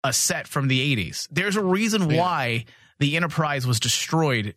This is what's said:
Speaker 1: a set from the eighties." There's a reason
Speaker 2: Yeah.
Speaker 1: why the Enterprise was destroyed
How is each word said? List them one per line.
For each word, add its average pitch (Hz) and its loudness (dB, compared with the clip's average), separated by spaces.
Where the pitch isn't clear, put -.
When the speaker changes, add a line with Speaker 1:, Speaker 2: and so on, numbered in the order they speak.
Speaker 1:
a 131 0
set - -2
from 135 -2
the 131 4
eighties." 107 -2
There's 190 0
a 214 0
reason 196 2
Speaker 2:
Yeah. 160 4
Speaker 1:
why 135 0
the 143 2
Enterprise 151 -2
was 117 2
destroyed 123 0